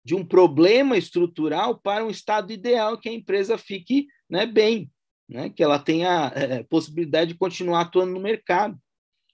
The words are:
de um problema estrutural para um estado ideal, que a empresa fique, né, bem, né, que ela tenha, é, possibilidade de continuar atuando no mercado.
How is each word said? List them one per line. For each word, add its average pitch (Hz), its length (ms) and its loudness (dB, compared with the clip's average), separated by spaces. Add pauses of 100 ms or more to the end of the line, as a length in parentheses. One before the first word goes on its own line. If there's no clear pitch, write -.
de 139 100 -4
um 190 100 -4
problema 185 720 4
estrutural 170 840 -2
para 208 240 -4
um 220 60 -6
estado 208 420 -4
ideal, 220 460 -2
que - 100 -12
a 220 40 -10
empresa 202 460 -2
fique, 247 480 -4 (240)
né, 190 160 -2
bem, 214 420 2 (400)
né, 117 220 -10
que - 140 0
ela 147 160 4
tenha, 165 520 0
é, 127 300 -4
possibilidade 160 720 -2
de 170 60 -14
continuar 175 420 -2
atuando 185 320 0
no 185 80 -8
mercado. 202 580 -2 (560)